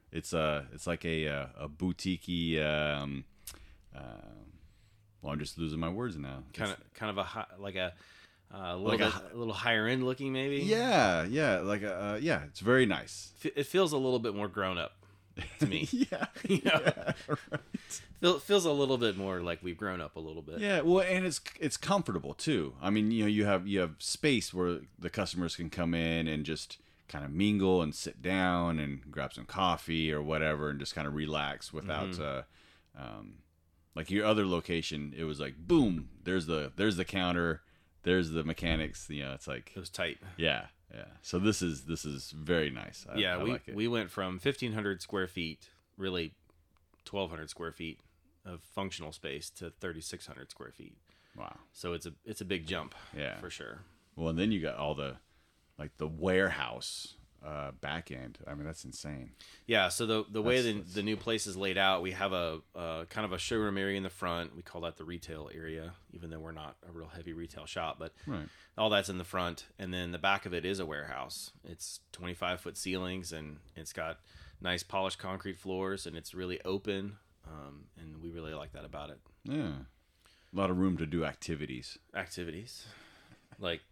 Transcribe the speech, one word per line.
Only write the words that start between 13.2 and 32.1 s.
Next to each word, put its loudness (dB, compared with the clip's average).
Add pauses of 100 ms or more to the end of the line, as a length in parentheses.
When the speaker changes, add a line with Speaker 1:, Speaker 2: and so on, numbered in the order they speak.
Speaker 2:
F-, -2
it 0
feels 4
a 2
little 4
bit -2
more -2
grown 0
up -4 (640)
to 4
me. 0
Speaker 1:
<laughs> -10
Yeah, 0 (100)
Speaker 2:
<laughs> -4
You 4
know? 6
Speaker 1:
yeah, 0 (160)
right. -4 (600)
Speaker 2:
Feel, 6
feels 4
a 4
little 4
bit 4
more 0
like -2
we've -4
grown -2
up -8
a -8
little -8
bit. -8
Speaker 1:
Yeah, 2
well, 8
and 4
it's, 0 (200)
it's 0
comfortable 0
too. 0
I 2
mean, 4
you 4
know, 4
you 6
have, 4
you 4
have 2
space 2
where 2 (180)
the -4
customers 0
can -4
come 2
in 2
and 0
just -6 (300)
kinda -6
mingle 6
and 0
sit -8
down 4
and -4
grab -4
some -10
coffee 2
or 0
whatever 2
and -2
just -6
kinda -2
relax -2
without, -2